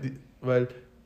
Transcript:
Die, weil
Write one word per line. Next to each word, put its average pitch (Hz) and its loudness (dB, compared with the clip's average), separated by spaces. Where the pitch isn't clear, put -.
Die, 135 -6
weil 123 2